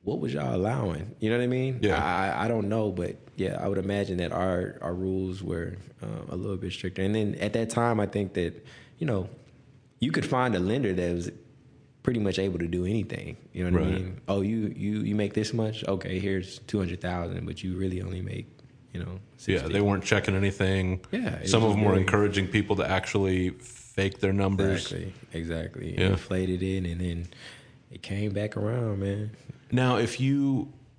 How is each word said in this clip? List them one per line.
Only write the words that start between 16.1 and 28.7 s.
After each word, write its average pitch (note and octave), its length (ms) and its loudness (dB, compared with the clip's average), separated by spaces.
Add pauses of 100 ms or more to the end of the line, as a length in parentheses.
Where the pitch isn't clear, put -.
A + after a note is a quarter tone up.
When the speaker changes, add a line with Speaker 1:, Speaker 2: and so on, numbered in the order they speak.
Speaker 1:
here's F#2+ 420 -2
two - 180 -2
hundred F2+ 240 0
thousand, F2+ 440 -4
but E2+ 160 -8
you F#2 140 -4
really F#2 260 -2
only F#2 200 -6
make, G2 240 -8 (480)
you F2 60 -6
know, F2+ 200 -8 (260)
Speaker 2:
Yeah, F#2+ 120 4
Speaker 1:
sixty." D#2+ 160 -2
Speaker 2:
they G2+ 80 4
weren't G2+ 220 4
checking G2+ 300 4
anything. F#2+ 680 2 (100)
Speaker 1:
Yeah, G#3 260 -2
it - 140 -6
Speaker 2:
Some A2+ 120 6
Speaker 1:
was G#2+ 100 6
Speaker 2:
of G2+ 40 4
them G#2+ 80 4
were G2+ 80 6
Speaker 1:
really F#2+ 100 6
Speaker 2:
encouraging G2 460 4
people G#2 280 2
to F#2+ 140 0
actually F#2 600 2
fake - 680 -6
their G2 120 2
numbers. G2 600 2
Speaker 1:
Exactly, F#2 200 -6 (220)
exactly. E2 640 -6
Speaker 2:
Yeah. F2+ 100 4
Speaker 1:
Inflated F#2 540 0
it, F#2+ 280 0
and F2 120 -4
then E2+ 260 -2 (640)
it - 120 -16
came G2+ 300 -4
back G#2 240 -2
around, G#2+ 440 -2